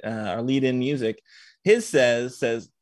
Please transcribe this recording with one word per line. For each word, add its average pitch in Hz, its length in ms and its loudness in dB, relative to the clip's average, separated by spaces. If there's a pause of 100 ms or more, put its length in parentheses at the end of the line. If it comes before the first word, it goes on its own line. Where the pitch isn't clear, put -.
uh, 104 40 -8
our 110 340 -4
lead-in 131 360 0
music, 123 420 -2 (440)
his 220 220 4
says, 123 520 2
says, 117 320 -4 (120)